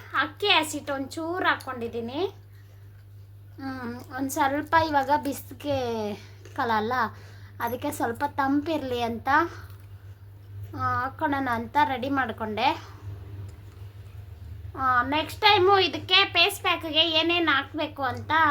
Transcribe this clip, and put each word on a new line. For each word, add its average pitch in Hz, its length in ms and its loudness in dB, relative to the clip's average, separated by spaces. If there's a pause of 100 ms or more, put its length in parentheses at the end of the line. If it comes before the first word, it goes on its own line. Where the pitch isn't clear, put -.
(200)
ಅಕ್ಕಿ 302 260 -2
ಹಸಿಟ್ಟು 302 480 2
ಒಂಚೂರು 330 500 -4
ಹಾಕ್ಕೊಂಡಿದ್ದೀನಿ. 247 840 -4 (1300)
ಹ್ಮ್, 254 440 -8 (160)
ಒಂದು 269 140 -2
ಸ್ವಲ್ಪ 294 440 0 (140)
ಇವಾಗ 277 220 2 (120)
ಬಿಸಿಗೆ 247 920 -4 (420)
ಕಾಲ 247 200 0
ಅಲ್ಲ, 220 160 0 (680)
ಅದಕ್ಕೆ 247 300 -4
ಸ್ವಲ್ಪ 240 360 -4
ತಂಪಿರಲಿ 277 760 0
ಅಂತ, 226 260 -4 (1500)
ಆ, 254 240 0
ಹಾಕ್ಕೊಳ್ಳೋಣ 269 520 0
ಅಂತ 226 320 -2
ರೆಡಿ 269 240 -2
ಮಾಡಿಕೊಂಡೆ. 240 960 -2 (1700)
ಆ, 254 260 4
ನೆಕ್ಸ್ಟ್ 302 380 -2
ಟೈಮು 403 380 8
ಇದಕ್ಕೆ 349 360 0
ಫೇಸ್ 392 460 4
ಪ್ಯಾಕ್‌ಗೆ 330 500 2
ಏನೇನು 330 400 4
ಹಾಕ್ಬೇಕು 285 520 -2
ಅಂತ 247 280 -4 (200)